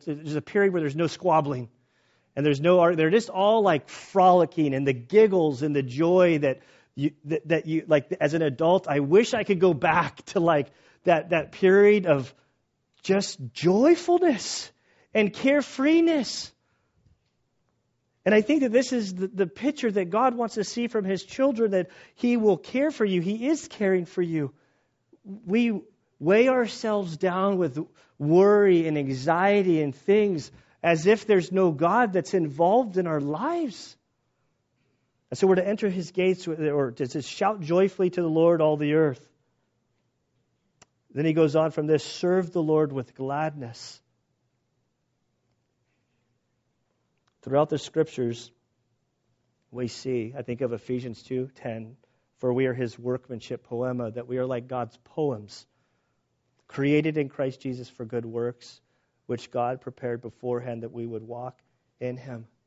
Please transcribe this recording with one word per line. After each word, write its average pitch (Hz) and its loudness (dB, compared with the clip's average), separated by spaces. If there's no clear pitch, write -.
there's 151 -8
a 143 -2
period 202 0
where 175 -2
there's 143 -4
no 160 -2
squabbling. 143 -2
And 143 -2
there's 143 2
no 175 4
ar-, 170 4
they're 160 2
just 220 2
all, 208 2
like, 185 2
frolicking 175 4
and 135 -2
the 139 4
giggles 156 2
and 147 -2
the 139 0
joy 165 2
that 139 0
you, 143 -2
that, 151 -6
that 160 0
you, 156 -2
like, 151 2
as 147 0
an 165 0
adult, 160 0
I 147 0
wish 180 2
I 214 -2
could 190 -2
go 180 4
back 160 -2
to, - -6
like, 165 2
that, 170 2
that 156 -2
period 202 6
of 139 2
just 196 -2
joyfulness 302 2
and 208 2
carefreeness. 294 0
And 196 2
I 214 6
think 285 0
that 254 0
this 254 0
is 208 -4
the, 185 -6
the 190 -2
picture 254 -4
that 185 -2
God 240 0
wants 233 -6
to 214 -4
see 240 -6
from 220 -4
his 190 -4
children, 233 0
that 180 -2
he 240 0
will 214 2
care 285 -2
for 226 -2
you. 185 0
He 220 -4
is 311 -2
caring 190 -2
for - -6
you. 156 -4
We 208 -2
weigh 208 4
ourselves 214 -2
down 190 0
with 151 -2
worry 185 4
and 156 -2
anxiety 165 0
and 139 -4
things 196 0
as 165 2
if 214 2
there's 180 2
no 185 2
God 185 2
that's 175 -2
involved 180 0
in 180 -2
our 156 -2
lives. 233 -6
And - -10
so 196 2
we're 190 4
to 185 0
enter 208 -2
his 180 -6
gates 180 -2
with, 160 -6
or 143 -2
to, 127 -6
to 143 -6
shout 202 -4
joyfully 185 0
to 180 -4
the 165 -2
Lord, 165 4
all 151 2
the 147 -2
earth. 156 0
Then 143 -4
he 160 0
goes 156 2
on 160 2
from 151 -6
this, 156 2
"Serve 180 -2
the 170 -2
Lord 156 0
with 131 -10
gladness." 139 -8
Throughout 143 0
the 151 -2
scriptures, 127 -6
we 120 -8
see, 123 -6
I 123 -10
think 120 -10
of 120 -4
Ephesians 120 -8
two 131 -8
ten, 113 -12
"For 127 -2
we 131 0
are 127 -2
his 120 -6
workmanship," 123 -10
poema, 123 -6
that 123 -12
we 127 -6
are 127 -4
like 127 -8
God's 123 -8
poems, 117 -10
created 151 0
in 143 -2
Christ 131 -8
Jesus 127 -10
for - -16
good 117 -8
works, 117 -10
which 120 -10
God 123 -4
prepared 120 -10
beforehand 120 -8
that 117 -14
we 117 -12
would 113 -12
walk 120 -14
in 127 -8
him. 123 -16